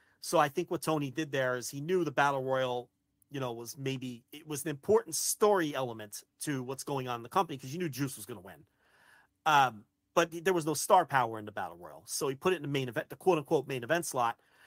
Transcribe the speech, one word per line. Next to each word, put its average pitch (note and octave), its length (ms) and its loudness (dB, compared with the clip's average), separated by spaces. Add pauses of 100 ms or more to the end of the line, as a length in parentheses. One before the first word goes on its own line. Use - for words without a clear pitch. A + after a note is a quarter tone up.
(200)
So - 180 0
I D3 100 6
think E3+ 200 -4
what E3+ 140 -4
Tony D3 300 0
did D3+ 180 -4
there C3 260 0
is A#2+ 140 -6
he C#3+ 100 -8
knew F3 220 0
the D3+ 80 -2
Battle C#3 320 2
Royal, B2+ 480 0 (400)
you C#3 80 -8
know, B2+ 140 -4
was A#2 260 -12
maybe, C3 540 -6
it D3 160 -18
was D3+ 160 -6
an D#3+ 60 -4
important E3 440 2
story F#3+ 600 2
element A#2 500 -6 (160)
to C3+ 240 -4
what's C3 200 -8
going C3+ 220 -4
on B2 100 -4
in A#2 60 -8
the A#2+ 60 -14
company E3+ 280 0
'cause C3 160 -12
you E3 60 -6
knew F3+ 100 -2
Juice C3 280 -4
was G#2+ 100 -14
gonna G#2+ 140 -12
win. F2 240 -18 (800)
Um, C3 380 4 (300)
but E3+ 160 4 (140)
there F#3+ 80 4
was E3 140 0
no D#3 80 0
star F3+ 320 6
power A#2 320 2
in G#2+ 60 -8
the G#2 80 -12
Battle F#2 240 -6
Royal. D#2+ 300 -16
So - 220 -4
he C3 60 -2
put F#3 180 0
it F3+ 40 0
in D3+ 60 -6
the D3 60 -6
main C3+ 200 -2
event, C3 200 -6
the - 80 -14
quote-unquote D#3 520 2
main C3 160 -6
event E3 200 0
slot. B2 340 -2 (280)